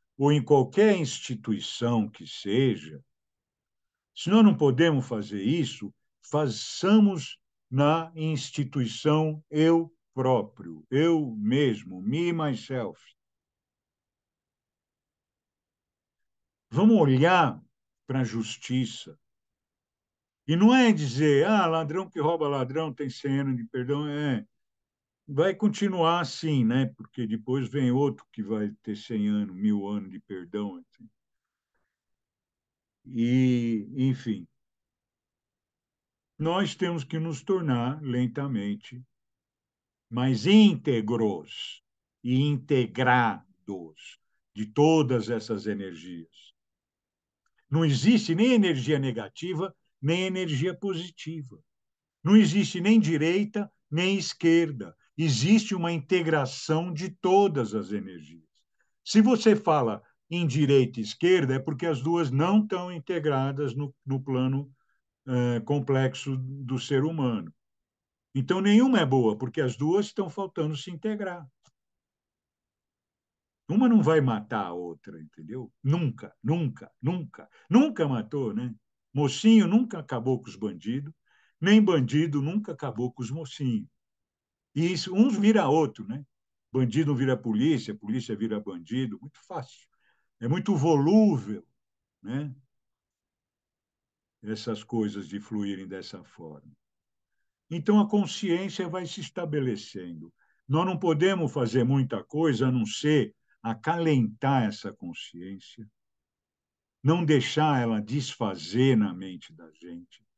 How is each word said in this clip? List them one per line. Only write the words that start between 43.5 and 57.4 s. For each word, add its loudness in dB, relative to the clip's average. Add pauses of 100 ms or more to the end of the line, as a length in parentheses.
de -8
todas 2
essas -6
energias. -12 (1160)
Não 2
existe 2
nem 4
energia 2
negativa, -6 (260)
nem 0
energia -4
positiva. -10 (640)
Não 6
existe 4
nem 4
direita, 0 (180)
nem 0
esquerda. 0 (220)
Existe 2
uma -2
integração -2
de -6
todas 2